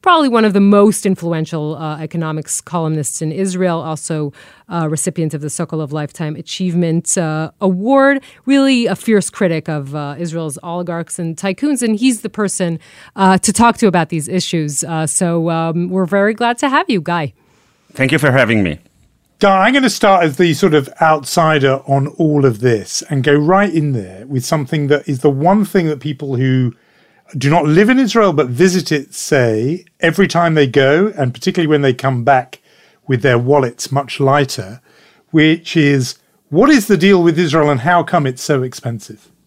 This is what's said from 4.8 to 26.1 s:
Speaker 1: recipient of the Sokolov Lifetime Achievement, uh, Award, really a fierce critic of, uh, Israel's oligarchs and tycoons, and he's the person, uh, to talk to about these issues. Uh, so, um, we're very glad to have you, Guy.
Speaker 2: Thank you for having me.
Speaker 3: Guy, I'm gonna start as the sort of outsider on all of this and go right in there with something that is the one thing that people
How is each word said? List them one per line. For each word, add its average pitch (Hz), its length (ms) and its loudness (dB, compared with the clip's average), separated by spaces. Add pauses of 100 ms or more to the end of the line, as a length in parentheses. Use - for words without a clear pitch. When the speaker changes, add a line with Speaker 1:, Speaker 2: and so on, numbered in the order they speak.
Speaker 1:
recipient 160 440 -4
of 147 80 -8
the 151 60 -8
Sokolov 156 440 -8
Lifetime 151 440 -8
Achievement, 170 800 -4
uh, 156 340 -4 (100)
Award, 269 600 2 (240)
really 269 400 2
a 196 100 -2
fierce 208 340 0
critic 165 380 -2
of, 143 280 -8
uh, 143 220 -8
Israel's 160 460 -8
oligarchs 170 560 -8
and 165 180 -6
tycoons, 233 440 -4
and 220 140 0
he's 240 260 0
the 185 80 -8
person, 180 500 -4 (360)
uh, 190 240 4
to - 140 -2
talk 233 240 2
to 214 100 2
about 170 220 0
these 156 180 -6
issues. 165 560 -4
Uh, 160 240 -4
so, 170 420 -2
um, 165 400 -2
we're 185 160 0
very 202 280 0
glad 240 260 -2
to 285 100 0
have 320 200 0
you, 196 120 0
Guy. 165 320 -6 (600)
Speaker 2:
Thank 131 180 0
you 151 80 2
for 139 120 2
having 113 320 2
me. 76 160 -4 (600)
Speaker 3:
Guy, 196 280 4
I'm 254 60 2
gonna 262 160 2
start 196 340 4
as 156 140 -2
the 170 180 2
sort 170 180 2
of 151 160 2 (100)
outsider 151 840 2
on 139 220 0 (100)
all 151 260 2
of 113 160 2
this 113 480 -2
and 135 160 -2
go 147 120 4
right 180 360 2
in 151 200 -2
there 98 340 -8
with 131 180 -4
something 147 440 -4
that 147 200 0
is 135 120 -4
the 151 100 2
one 175 340 2
thing 185 240 0
that 147 120 -4
people 139 380 -6